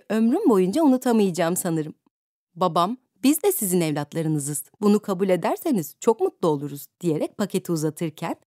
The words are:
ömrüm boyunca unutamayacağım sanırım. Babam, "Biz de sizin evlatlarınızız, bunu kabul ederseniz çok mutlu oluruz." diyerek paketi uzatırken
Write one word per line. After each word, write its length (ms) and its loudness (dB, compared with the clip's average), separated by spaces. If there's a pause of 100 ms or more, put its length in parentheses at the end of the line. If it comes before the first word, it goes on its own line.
ömrüm 400 2
boyunca 340 4
unutamayacağım 720 2
sanırım. 380 -4 (640)
Babam, 420 0 (260)
"Biz 200 2
de 80 2
sizin 300 0
evlatlarınızız, 840 -2 (180)
bunu 180 4
kabul 300 -2
ederseniz 720 -2
çok 220 2
mutlu 260 -2
oluruz." 380 -4 (160)
diyerek 360 -2
paketi 340 -4
uzatırken 640 -4 (120)